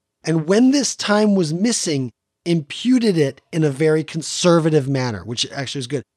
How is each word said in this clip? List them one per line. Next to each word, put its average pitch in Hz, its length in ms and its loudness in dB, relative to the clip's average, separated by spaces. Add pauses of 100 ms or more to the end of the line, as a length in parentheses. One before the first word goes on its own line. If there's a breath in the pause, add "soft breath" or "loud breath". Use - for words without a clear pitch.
(260)
and 160 240 0
when 240 220 4
this 277 260 -2
time 208 360 2
was 165 200 0
missing, 170 580 -2 (340)
imputed 202 720 0
it 139 240 0 (100)
in 160 140 0
a 147 40 2
very 156 360 0
conservative 160 840 2
manner, 123 380 -2
which 113 260 -6
actually 139 280 -8
is 120 80 -8
good. 131 160 -6 (140)